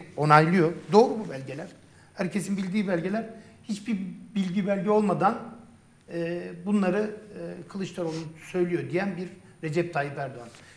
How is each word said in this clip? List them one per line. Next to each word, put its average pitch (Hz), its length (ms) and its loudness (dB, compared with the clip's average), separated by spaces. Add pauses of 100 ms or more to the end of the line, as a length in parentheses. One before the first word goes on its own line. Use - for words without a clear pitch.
(180)
onaylıyor. 156 560 6 (180)
Doğru 220 180 8 (100)
bu 190 100 -8
belgeler. 135 380 -10 (460)
Herkesin 196 440 -2
bildiği 190 300 -2
belgeler. 190 380 -2 (380)
Hiçbir 214 340 -4 (380)
bilgi 185 320 0
belge 196 220 0
olmadan, 208 480 4 (760)
e, 175 380 -6 (140)
bunları, 208 520 2 (220)
e, 175 280 -10
Kılıçdaroğlu 175 480 -6 (360)
söylüyor 175 400 0
diyen 185 260 -2
bir 180 100 -8 (360)
Recep 170 300 -2
Tayyip 143 240 -2
Erdoğan. 123 300 -10 (300)